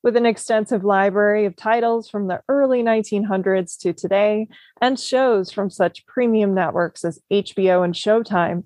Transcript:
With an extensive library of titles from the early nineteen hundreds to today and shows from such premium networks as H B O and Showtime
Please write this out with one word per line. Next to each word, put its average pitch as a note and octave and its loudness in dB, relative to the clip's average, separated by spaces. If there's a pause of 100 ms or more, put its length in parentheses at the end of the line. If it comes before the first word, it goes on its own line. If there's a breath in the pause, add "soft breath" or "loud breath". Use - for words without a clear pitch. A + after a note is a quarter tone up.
With A#3 0
an A#3+ 2
extensive A3 0
library G3+ 2
of F#3 -4
titles A#3 -2
from G3+ -6
the F3 -4
early C4 2
nineteen A3 0
hundreds F#3+ -2
to F3 -4
today G#3 0 (340 loud breath)
and B3+ 0
shows B3 0
from G3 -4
such - -4
premium A3 0
networks E3+ -2
as E3 -6
H G3+ -2
B F#3+ 2
O F3+ 4
and F3 -2
Showtime F#3 0